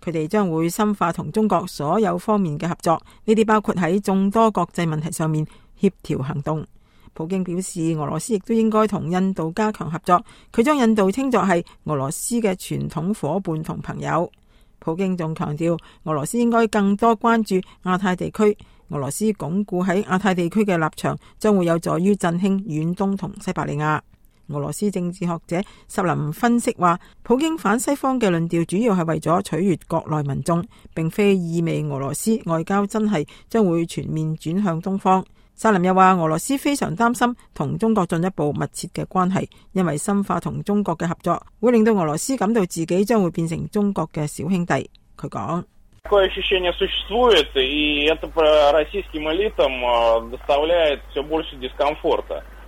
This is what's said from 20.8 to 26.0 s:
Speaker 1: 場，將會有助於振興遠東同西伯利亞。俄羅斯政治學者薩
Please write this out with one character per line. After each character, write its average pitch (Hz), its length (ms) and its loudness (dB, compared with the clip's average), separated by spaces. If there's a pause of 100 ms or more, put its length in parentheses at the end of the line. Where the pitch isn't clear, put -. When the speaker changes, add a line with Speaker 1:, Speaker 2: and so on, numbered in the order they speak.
Speaker 1:
場， 151 240 -4 (220)
將 214 160 4
會 180 80 4
有 170 160 2
助 156 180 -2
於 196 160 4
振 175 240 -2
興 196 240 0
遠 160 320 -2
東 196 220 -2
同 196 240 -8
西 185 120 -6
伯 156 120 -4
利 - 140 -6
亞。 151 200 0 (480)
俄 143 140 -6
羅 147 100 -6
斯 208 220 -2
政 175 180 -4
治 175 160 -6
學 170 180 -4
者 170 160 -2 (300)
薩 - 140 -2